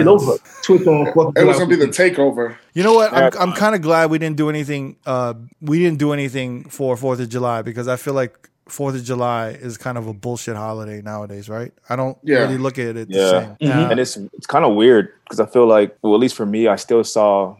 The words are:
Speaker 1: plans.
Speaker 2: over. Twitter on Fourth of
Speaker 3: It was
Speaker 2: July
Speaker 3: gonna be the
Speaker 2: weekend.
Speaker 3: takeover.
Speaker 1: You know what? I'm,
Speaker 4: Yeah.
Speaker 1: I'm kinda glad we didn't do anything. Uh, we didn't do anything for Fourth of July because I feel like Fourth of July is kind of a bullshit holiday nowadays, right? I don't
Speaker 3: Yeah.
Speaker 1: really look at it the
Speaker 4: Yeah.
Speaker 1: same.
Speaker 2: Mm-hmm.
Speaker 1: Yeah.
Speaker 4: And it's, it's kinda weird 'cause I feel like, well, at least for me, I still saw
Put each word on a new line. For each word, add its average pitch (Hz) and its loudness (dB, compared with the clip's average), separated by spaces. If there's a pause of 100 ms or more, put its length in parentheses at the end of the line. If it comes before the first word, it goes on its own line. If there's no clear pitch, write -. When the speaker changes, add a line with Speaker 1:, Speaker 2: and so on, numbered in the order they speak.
Speaker 1:
plans. - 4
Speaker 2:
over. 151 4 (260)
Twitter 180 4
on 147 2
Fourth - 2
of - -
Speaker 3:
It 180 4
was 185 4
Speaker 2:
July 180 0
Speaker 3:
gonna - 0
be 175 2 (100)
the - 4
Speaker 2:
weekend. 180 0
Speaker 3:
takeover. 120 -2 (180)
Speaker 1:
You 175 0
know 220 6
what? 214 4
I'm, 135 2
Speaker 4:
Yeah. 131 2
Speaker 1:
I'm 180 0
kinda 208 0
glad 165 2
we 160 0
didn't 156 -4
do 151 -2
anything. 143 -6 (100)
Uh, 123 -4 (260)
we 156 0
didn't 170 0
do 147 0
anything 131 -6
for 131 -4
Fourth 127 -4
of 123 -6
July 120 -4
because 120 -8
I 127 -2
feel 139 -6
like - -6 (180)
Fourth 139 -8
of 127 -8
July 120 -4
is 120 -14
kind 123 -10
of 110 -10
a 110 -10
bullshit 117 -10
holiday 107 -10
nowadays, 104 -14
right? 113 -12 (160)
I 120 -4
don't 131 -4
Speaker 3:
Yeah. 143 2
Speaker 1:
really 131 -2
look 131 -6
at 117 -6
it 113 -10
the 95 -4
Speaker 4:
Yeah. 95 4
Speaker 1:
same. 92 4 (100)
Speaker 2:
Mm-hmm. 151 -6
Speaker 1:
Yeah. 135 2
Speaker 4:
And - 0
it's, - -4
it's - -16
kinda 151 2
weird 107 6 (200)
'cause - -4
I 107 0
feel 120 4
like, 107 4
well, 107 2
at 110 4
least 127 0
for 110 -6
me, 110 0
I 98 2
still 117 0
saw 101 0